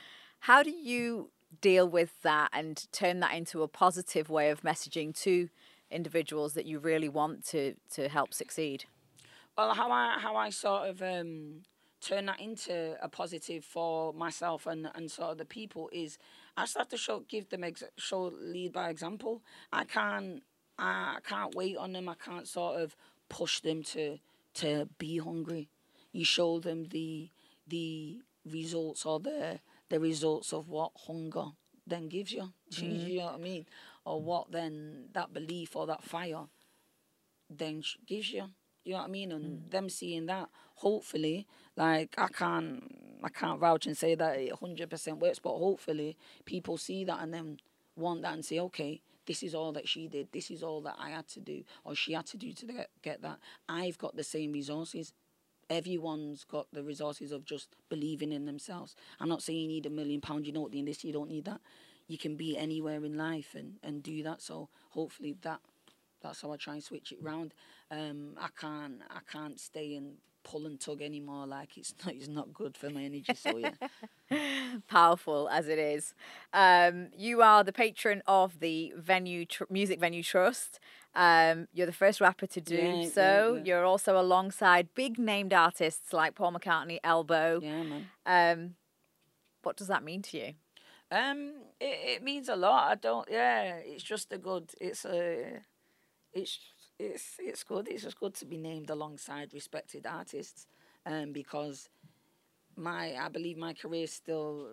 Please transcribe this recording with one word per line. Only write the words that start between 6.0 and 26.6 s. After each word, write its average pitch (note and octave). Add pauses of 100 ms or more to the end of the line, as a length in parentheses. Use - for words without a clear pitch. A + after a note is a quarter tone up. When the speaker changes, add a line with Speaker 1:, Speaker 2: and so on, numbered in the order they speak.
Speaker 1:
that D#3
you D#3
really D#3+
want D3+
to, C#3 (160)
to C#3+
help C#3+
succeed? D3 (720)
Speaker 2:
Well, A3
how A#3+
I, A#3+
how G#3+
I G#3+
sort G3
of, F#3
um, E3 (400)
turn G3
that G3
into F3
a E3
positive E3
for D#3+
myself E3
and, D#3+
and D#3+
sort E3+
of D#3+
the D#3+
people G#3
is D#3+ (380)
I F#3
just -
have -
to B3
show, A3
give G#3
them F3+
ex-, E3 (140)
show, F#3
lead F3
by F3
example. G#3 (300)
I -
can't, G3+ (360)
I F#3
can't G3+
wait F#3
on F#3
them. F#3
I E3+
can't -
sort E3+
of D#3 (360)
push -
them D#3+
to, D3+ (360)
to D3 (100)
be E3
hungry. E3 (440)
You E3+
show E3+